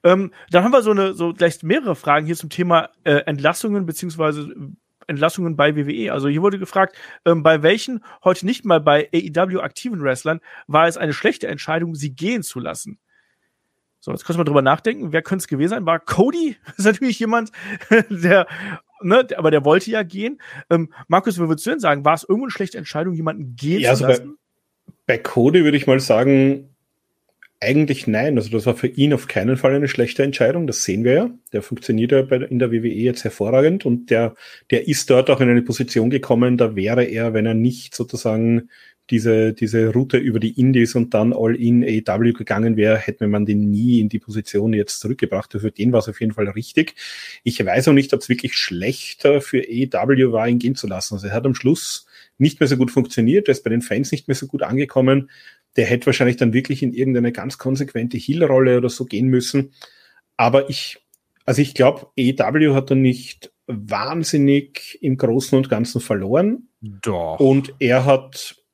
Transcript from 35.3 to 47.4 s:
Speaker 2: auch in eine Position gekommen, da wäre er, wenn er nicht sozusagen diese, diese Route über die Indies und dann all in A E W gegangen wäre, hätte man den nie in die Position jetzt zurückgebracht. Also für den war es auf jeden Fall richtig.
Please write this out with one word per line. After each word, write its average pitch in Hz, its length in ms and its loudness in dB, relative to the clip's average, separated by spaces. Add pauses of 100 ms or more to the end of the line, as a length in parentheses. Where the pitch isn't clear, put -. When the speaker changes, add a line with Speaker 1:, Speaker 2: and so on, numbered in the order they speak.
Speaker 2:
auch 131 100 4
in 127 80 4
eine 120 140 4
Position 120 480 -2
gekommen, 123 480 2
da 107 180 2
wäre 113 280 0
er, 113 280 -4
wenn 110 140 0
er 113 80 0
nicht 120 400 -2
sozusagen 117 720 -2 (400)
diese, 110 460 2
diese 110 380 0
Route 131 260 0
über 113 220 0
die 113 180 -4
Indies 127 360 4
und 120 200 0
dann 113 180 2
all 113 220 0
in 120 300 2
A - 20 -2
E 110 180 -2
W 113 280 2
gegangen 113 440 0
wäre, 107 220 4
hätte 104 300 -4
man 104 180 0
den 104 240 0
nie 117 300 2
in 107 100 0
die 107 80 -6
Position 107 560 -4
jetzt 104 260 -4
zurückgebracht. 104 540 -6
Also 104 140 -4
für - 40 -4
den 120 200 0
war 113 80 4
es - 80 -8
auf 104 120 -14
jeden 110 120 -2
Fall 104 160 -4
richtig. 113 480 -4 (480)